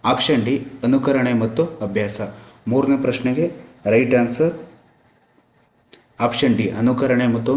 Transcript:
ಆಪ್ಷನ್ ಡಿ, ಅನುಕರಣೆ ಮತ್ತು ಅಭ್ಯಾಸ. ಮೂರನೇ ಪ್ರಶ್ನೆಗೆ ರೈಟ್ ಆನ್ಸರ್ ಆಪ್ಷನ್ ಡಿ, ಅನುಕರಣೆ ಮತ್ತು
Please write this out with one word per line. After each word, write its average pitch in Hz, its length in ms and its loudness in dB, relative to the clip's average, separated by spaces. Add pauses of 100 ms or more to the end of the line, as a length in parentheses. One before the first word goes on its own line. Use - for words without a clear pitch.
ಆಪ್ಷನ್ 127 400 2
ಡಿ, 139 220 -2 (160)
ಅನುಕರಣೆ 131 500 2
ಮತ್ತು 113 320 0
ಅಭ್ಯಾಸ. 104 560 -4 (480)
ಮೂರನೇ 135 280 2
ಪ್ರಶ್ನೆಗೆ 131 540 -2 (340)
ರೈಟ್ 117 300 4
ಆನ್ಸರ್ 123 400 2 (1700)
ಆಪ್ಷನ್ 120 360 2
ಡಿ, 104 140 -2
ಅನುಕರಣೆ 123 560 0
ಮತ್ತು 117 300 0